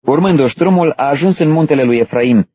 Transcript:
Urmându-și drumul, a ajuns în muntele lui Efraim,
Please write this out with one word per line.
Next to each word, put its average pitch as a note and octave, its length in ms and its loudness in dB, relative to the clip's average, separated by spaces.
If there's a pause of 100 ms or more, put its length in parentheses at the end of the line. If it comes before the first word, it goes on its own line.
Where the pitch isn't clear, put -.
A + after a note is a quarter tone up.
Urmându-și D3 560 0
drumul, F3 400 0
a C#3 120 -2
ajuns D#3+ 300 -2
în D#3 100 0
muntele D3+ 340 0
lui A#2+ 160 0
Efraim, A#2+ 560 0